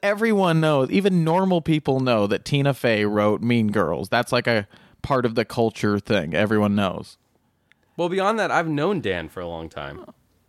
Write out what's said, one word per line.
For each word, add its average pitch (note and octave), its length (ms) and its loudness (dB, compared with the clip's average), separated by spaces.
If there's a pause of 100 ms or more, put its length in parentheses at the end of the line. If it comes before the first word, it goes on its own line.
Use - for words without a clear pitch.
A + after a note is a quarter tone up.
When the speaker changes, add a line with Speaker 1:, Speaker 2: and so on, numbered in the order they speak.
Speaker 1:
everyone G3+ 580 2
knows, D3+ 300 2
even F#3 320 2
normal F3+ 400 2
people D3 380 0
know A#2+ 260 2
that G2+ 180 -2
Tina C#3 300 0
Fey A2 300 0
wrote G#2 380 2
Mean A#2 280 2
Girls. F2 380 -2
That's, A#2+ 240 -2
like, B2 160 0
a A2 180 0 (360)
part B2+ 220 0
of A2+ 120 0
the A#2+ 80 0
culture G#2+ 560 -2
thing. F2 340 -2
Everyone G#2 400 2
knows. G2+ 420 -2 (800)
Speaker 2:
Well, F3 120 -2
beyond G3 320 0
that, F3+ 100 0
I've D#3+ 180 2
known D#3+ 340 -2
Dan F2+ 260 -4
for - 100 -16
a F2+ 80 -8
long E2 220 -10
time. D2 360 -12 (440)